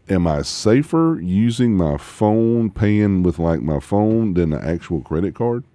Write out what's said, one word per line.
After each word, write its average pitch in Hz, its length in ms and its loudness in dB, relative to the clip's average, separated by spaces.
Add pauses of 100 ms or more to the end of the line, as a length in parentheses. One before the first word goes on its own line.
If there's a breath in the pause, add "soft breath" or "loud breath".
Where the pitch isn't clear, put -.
(120)
am 90 160 2
I 73 160 0
safer 156 800 0
using 113 540 2
my 76 220 2
phone, 113 760 0
paying 104 500 2
with, 85 160 2
like, 82 240 0
my 71 180 -2
phone 107 540 0
than 85 180 0
the 73 120 -4
actual 82 380 -4
credit 85 340 -4
card? 120 280 -4 (120)